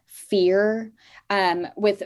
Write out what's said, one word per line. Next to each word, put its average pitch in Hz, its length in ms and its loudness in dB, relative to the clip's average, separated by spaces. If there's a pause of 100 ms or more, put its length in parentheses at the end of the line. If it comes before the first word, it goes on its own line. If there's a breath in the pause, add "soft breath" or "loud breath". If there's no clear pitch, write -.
fear, 208 840 0 (380 loud breath)
um, 180 360 0 (100)
with 202 300 0